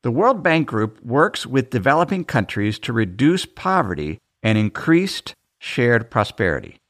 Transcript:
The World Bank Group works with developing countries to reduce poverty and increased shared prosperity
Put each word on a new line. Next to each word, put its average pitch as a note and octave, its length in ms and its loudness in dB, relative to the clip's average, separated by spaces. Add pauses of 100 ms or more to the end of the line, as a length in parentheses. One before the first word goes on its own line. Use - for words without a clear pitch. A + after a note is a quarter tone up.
The B2 80 0
World G3 320 2
Bank E3 240 2
Group A2 360 -4
works D3 440 0
with B2 240 0
developing C#3+ 540 0
countries G#2+ 560 -2
to - 120 -8
reduce A2+ 540 0
poverty F#2+ 720 -4 (240)
and A2 160 2
increased E3 760 0 (240)
shared A#2+ 520 0
prosperity E2+ 680 -2 (140)